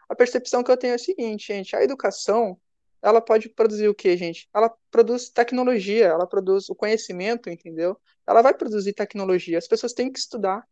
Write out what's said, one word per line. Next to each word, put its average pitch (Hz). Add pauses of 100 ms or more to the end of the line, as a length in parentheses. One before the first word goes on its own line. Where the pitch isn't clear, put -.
a -
percepção 247
que 254
eu 254
tenho 247
é -
a 240
seguinte, 240
gente, 202
a 208
educação, 208 (420)
ela 214
pode 226
produzir 214
o 208
quê, 180
gente? 170
Ela 220 (220)
produz 233
tecnologia, 233
ela 170
produz 190
o -
conhecimento, 214
entendeu? 170 (300)
Ela -
vai 339
produzir 208
tecnologia, 190
as 170
pessoas 240
têm 262
que 262
estudar, 202